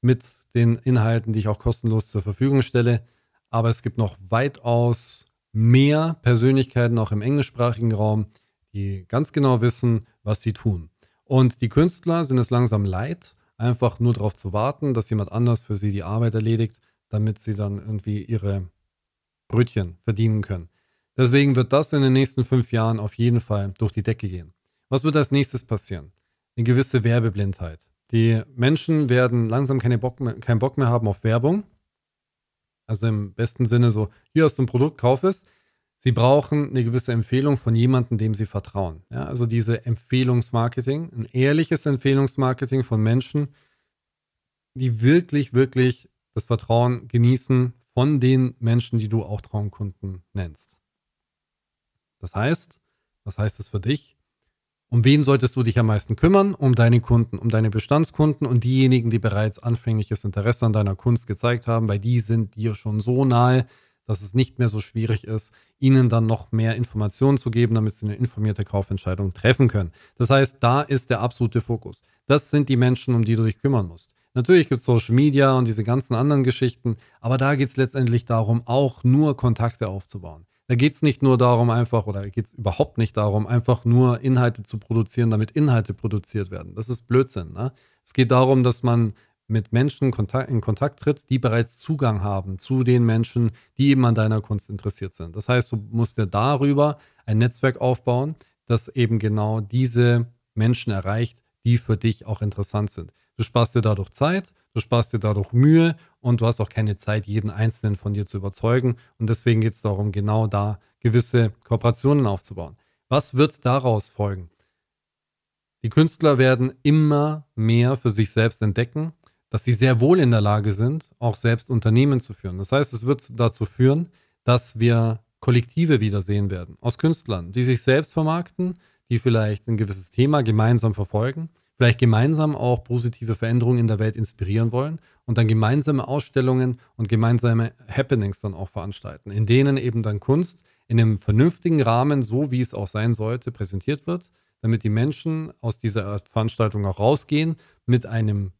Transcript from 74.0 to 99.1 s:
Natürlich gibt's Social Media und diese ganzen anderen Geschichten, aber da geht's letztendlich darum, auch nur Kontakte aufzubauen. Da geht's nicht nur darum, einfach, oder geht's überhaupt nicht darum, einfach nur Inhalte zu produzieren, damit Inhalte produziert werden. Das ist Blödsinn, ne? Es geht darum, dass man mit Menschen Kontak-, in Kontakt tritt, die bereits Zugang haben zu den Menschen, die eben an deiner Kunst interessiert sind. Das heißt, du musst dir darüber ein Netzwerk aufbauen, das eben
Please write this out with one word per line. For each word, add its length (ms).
Natürlich 380
gibt's 160
Social 280
Media 440
und 100
diese 160
ganzen 300
anderen 300
Geschichten, 520
aber 160
da 200
geht's 200
letztendlich 480
darum, 400
auch 400
nur 320
Kontakte 520
aufzubauen. 580
Da 60
geht's 260
nicht 220
nur 160
darum, 320
einfach, 360
oder 220
geht's 240
überhaupt 460
nicht 180
darum, 300
einfach 400
nur 340
Inhalte 420
zu 160
produzieren, 520
damit 200
Inhalte 440
produziert 560
werden. 240
Das 160
ist 180
Blödsinn, 440
ne? 200
Es 80
geht 180
darum, 320
dass 200
man 320
mit 220
Menschen 380
Kontak-, 400
in 100
Kontakt 400
tritt, 300
die 80
bereits 400
Zugang 440
haben 360
zu 260
den 220
Menschen, 460
die 100
eben 160
an 100
deiner 280
Kunst 260
interessiert 460
sind. 220
Das 120
heißt, 240
du 40
musst 280
dir 80
darüber 720
ein 140
Netzwerk 420
aufbauen, 540
das 220
eben 300